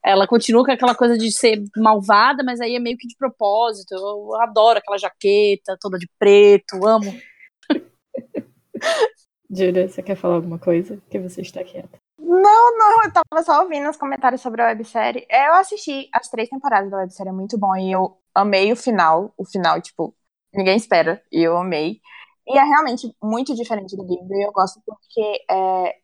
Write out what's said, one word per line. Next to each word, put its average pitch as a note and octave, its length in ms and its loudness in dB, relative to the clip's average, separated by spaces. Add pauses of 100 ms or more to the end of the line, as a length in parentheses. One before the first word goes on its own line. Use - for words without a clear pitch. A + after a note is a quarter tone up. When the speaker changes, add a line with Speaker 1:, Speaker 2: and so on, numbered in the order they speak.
Speaker 1:
ela G3 240 4
continua A#3 380 2
com C4+ 60 0
aquela B3 220 2
coisa A#3+ 240 2
de A3 140 -2
ser A3 320 0 (140)
malvada, A3 680 2
mas B3 160 -6
aí A#3+ 160 -6
é B3 40 -6
meio A#3+ 180 -6
que B3 100 -20
de A#3 80 -20
propósito. G#3+ 800 -4
Eu G#3 480 -10
adoro A3 380 2
aquela G3+ 180 -8
jaqueta G3+ 840 -2
toda F#3 180 -8
de F3 100 -12 (120)
preto, G3+ 680 6
amo. G#3+ 280 2 (560)
Speaker 2:
<laughs> - 840 -10 (960)
Júlia, F#3 380 -2
você F#3+ 140 -12
quer G3 140 -8
falar F3 200 -2
alguma E3+ 220 -6
coisa? F#3 420 -4 (100)
Que G3+ 100 -8
você F3+ 220 -12
está F3+ 220 -14
quieta. - 360 -20 (200)
Speaker 3:
Não, G#4 580 4
não, A4 260 4
eu F#4+ 100 -4
tava D#4+ 300 0
só D#4 180 2
ouvindo D4+ 280 -4
os D4+ 80 -10
comentários C4 440 -4
sobre A3+ 200 -6
a A#3 60 2
websérie. A3+ 600 -4
É, C4+ 200 2
eu E4 60 6
assisti F4+ 580 -2
as A#3+ 160 -4
três A3+ 200 -8
temporadas A3+ 400 -2
da G3 80 -6
websérie, F#3+ 320 -8
é F#3 40 -10
muito F#3+ 240 -8
bom, G3 180 -2
e F#3+ 160 -4
eu F#3+ 260 -2 (160)
amei G3 380 2
o B3 40 0
final. F#3 640 0
O F#3+ 80 -10
final, E3+ 360 -2
tipo, - 340 -10 (380)
ninguém F#3+ 240 0
espera, E3+ 440 0 (100)
e E3 120 0
eu E3 140 2
amei. F3 420 -4 (480)
E C4 100 0
é C4+ 60 4
realmente C#4 580 -2
muito A#3+ 320 -6
diferente G#3 420 -8
do F#3+ 80 -12
livro, F3+ 300 -8
e G3+ 120 -2
eu G#3 60 -6
gosto F#3+ 340 -2
porque - 640 -8
é F#3 540 -2